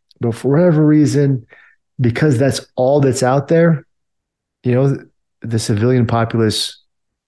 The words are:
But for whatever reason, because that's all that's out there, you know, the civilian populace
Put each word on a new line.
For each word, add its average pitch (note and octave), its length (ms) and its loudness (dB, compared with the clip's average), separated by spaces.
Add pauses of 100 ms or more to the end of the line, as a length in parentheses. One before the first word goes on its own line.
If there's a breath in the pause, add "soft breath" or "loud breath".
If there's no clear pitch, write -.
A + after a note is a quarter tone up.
(200)
But A#2 140 -4
for B2+ 160 -4
whatever D#3 340 2
reason, C#3 640 2 (520 soft breath)
because B2 400 0
that's C3 280 -2 (100)
all C3+ 240 2
that's C3+ 220 0
out C3+ 260 0
there, E3 380 2 (760)
you B2 100 0
know, C3+ 240 0 (420)
the A2+ 180 -4
civilian A#2 480 0
populace A2+ 760 -2 (460)